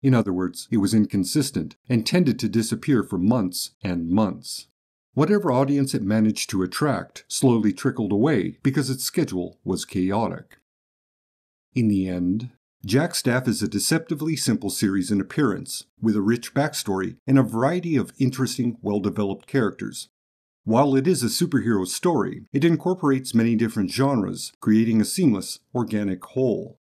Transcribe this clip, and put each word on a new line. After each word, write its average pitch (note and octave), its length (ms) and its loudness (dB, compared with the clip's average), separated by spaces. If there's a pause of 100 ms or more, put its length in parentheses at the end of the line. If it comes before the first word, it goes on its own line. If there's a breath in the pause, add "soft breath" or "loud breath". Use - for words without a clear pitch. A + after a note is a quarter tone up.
In C3+ 120 4
other G#2 180 2
words, F2+ 400 -4
it A#2 60 2
was G2 160 2
inconsistent G#2 800 0 (140)
and A#2 160 2
tended D#3 340 2
to A2+ 100 -2
disappear A2+ 540 0
for F#2+ 140 -4
months F#2+ 540 0 (120)
and F2 260 -4
months. F#2 580 -2 (480)
Whatever F3 360 2
audience C3+ 420 2
it - 100 -2
managed G#2+ 480 0
to F#2 120 0
attract - 640 -4
slowly A#2 460 2
trickled A#2 400 -2
away G#2+ 500 0
because C3+ 260 0
its C3 140 -4
schedule F#2 600 -4
was F#2 220 -4
chaotic. F#2+ 720 -4 (1160)
In A#2 140 2
the F#2+ 200 0
end, F#2 440 -2 (340)
Jack C#3 300 0
Staff B2+ 320 0
is A2 140 0
a G#2 60 -2
deceptively D#3 680 -2
simple G#2+ 340 0
series F#2+ 420 0
in G#2 80 2
appearance, - 640 -2 (180)
with A2 140 2
a G#2 60 0
rich A2+ 320 -2
backstory G2 640 -2 (100)
and C3+ 100 6
a C3 60 6
variety D3+ 540 -2
of - 200 -2
interesting, B2+ 640 -2
well-developed G2+ 640 -2
characters. G#2+ 640 -4 (540)
While C3+ 320 4
it C3+ 120 2
is D3 160 2
a A#2 40 0
superhero A2+ 600 0
story, A#2+ 680 -2
it C#3+ 100 0
incorporates D#3+ 680 0
many A#2 220 4
different G#2+ 340 0
genres, A2+ 680 -2
creating A2 420 4
a G#2 40 2
seamless, A2 540 0 (140)
organic G#2 500 -2
whole. - 580 -2